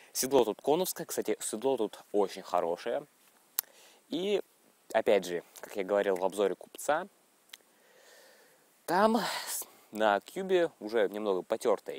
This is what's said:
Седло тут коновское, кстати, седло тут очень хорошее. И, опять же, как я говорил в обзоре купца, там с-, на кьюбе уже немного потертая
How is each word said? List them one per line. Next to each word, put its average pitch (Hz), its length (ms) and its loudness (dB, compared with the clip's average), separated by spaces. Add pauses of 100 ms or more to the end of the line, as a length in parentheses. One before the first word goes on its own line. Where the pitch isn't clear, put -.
(120)
Седло 131 320 4
тут 104 180 -2
коновское, 170 440 0
кстати, - 340 -4
седло 127 380 -2
тут 107 340 -4
очень 98 300 0
хорошее. 90 640 -2 (1040)
И, 190 320 -2 (500)
опять 104 340 4
же, 87 180 -6 (180)
как - 140 -14
я 101 80 -4
говорил 98 320 2
в 90 100 -2
обзоре 95 300 0
купца, - 520 -6 (1800)
там 214 320 4
с-, - 500 -6 (240)
на 101 300 4
кьюбе 185 580 0
уже 107 300 0
немного 101 340 -2
потертая 104 560 -2